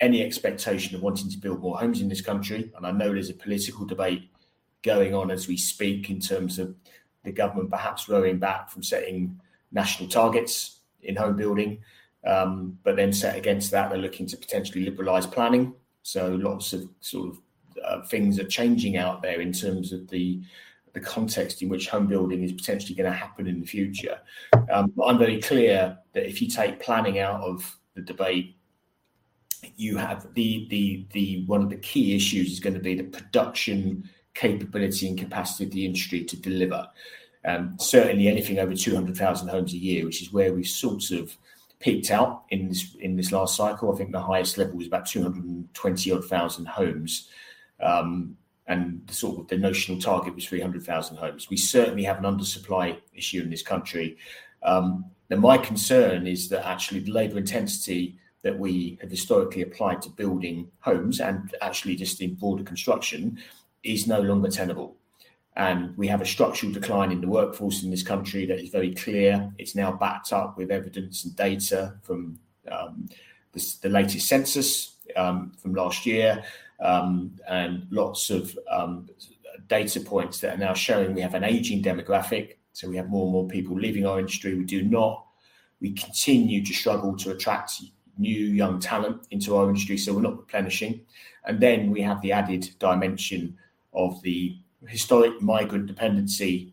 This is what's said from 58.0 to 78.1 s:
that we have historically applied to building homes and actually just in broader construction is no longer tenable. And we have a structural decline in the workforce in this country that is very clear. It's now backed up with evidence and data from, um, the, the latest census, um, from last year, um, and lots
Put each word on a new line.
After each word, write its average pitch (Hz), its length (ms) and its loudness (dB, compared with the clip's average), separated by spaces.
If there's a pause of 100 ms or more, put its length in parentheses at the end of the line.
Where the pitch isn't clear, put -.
that 98 160 -2
we 90 420 -2
have 92 100 -12
historically 95 520 2
applied 92 400 -2
to - 200 -14
building 92 340 -2 (240)
homes - 400 0
and 98 400 -2
actually - 440 -4
just - 180 -6
in 90 120 -4
broader 98 380 -2
construction - 640 -2 (440)
is 107 240 -2
no 107 140 4 (100)
longer 98 200 2 (100)
tenable. 90 300 -4 (680)
And 90 440 0
we 101 120 2
have 101 100 2
a 92 120 -2
structural - 380 2
decline 98 400 0
in 90 80 -2
the 90 200 -2
workforce 98 440 0
in 92 60 -4
this 90 220 -4
country 98 340 -2
that 92 180 -2
is - 60 -14
very 92 240 0
clear. 101 640 2
It's - 160 -10
now 98 180 0
backed - 400 -2
up 98 260 0
with 92 120 -4
evidence 95 540 -4
and 85 100 -10 (140)
data 98 540 0
from, 87 360 -8 (320)
um, 85 380 -8 (440)
the, - 80 -10 (220)
the 98 60 -2
latest 98 400 2
census, - 680 2 (200)
um, 90 440 0
from 92 140 -4
last 90 320 -2
year, 110 240 6 (600)
um, 90 220 4 (360)
and 90 420 -2
lots 101 400 -2